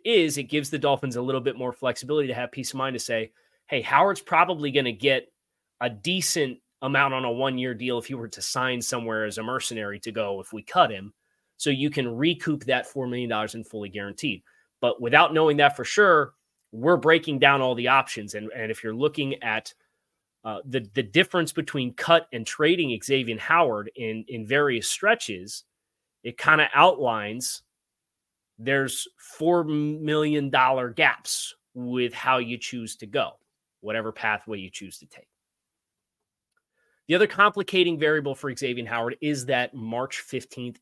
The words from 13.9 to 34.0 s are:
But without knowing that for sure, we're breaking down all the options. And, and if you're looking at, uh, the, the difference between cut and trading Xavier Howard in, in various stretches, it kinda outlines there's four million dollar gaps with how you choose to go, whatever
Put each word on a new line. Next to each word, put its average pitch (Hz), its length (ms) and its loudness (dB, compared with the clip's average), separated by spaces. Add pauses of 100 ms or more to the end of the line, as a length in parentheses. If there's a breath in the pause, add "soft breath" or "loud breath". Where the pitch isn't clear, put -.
But 123 220 0
without 156 320 6
knowing 156 240 4
that 143 180 6
for - 100 -8
sure, 170 500 4 (360)
we're 143 260 4
breaking 156 420 4
down 139 220 6
all 127 120 2
the 120 140 -4
options. 123 480 2
And, 107 200 -10
and 110 140 -6
if - 140 -8
you're 110 100 -4
looking 139 480 -2
at, 110 320 -4 (680)
uh, 107 220 -8
the, 123 280 -6
the 131 100 0
difference 160 500 0
between 135 400 -4
cut 170 400 4
and 113 120 -6
trading 151 560 0
Xavier 123 360 0
Howard 117 580 2
in, 110 320 -6
in 113 180 -8
various 131 440 0
stretches, 104 760 -2 (600)
it 120 140 -10
kinda 151 360 4
outlines 123 880 4 (960)
there's 135 480 -2 (100)
four 170 460 0
million 151 840 0
dollar 127 400 4
gaps - 640 0 (180)
with 123 400 -2
how 131 260 0
you 120 180 -4
choose 117 400 -12
to - 80 -16
go, 110 260 -4 (500)
whatever 110 300 -6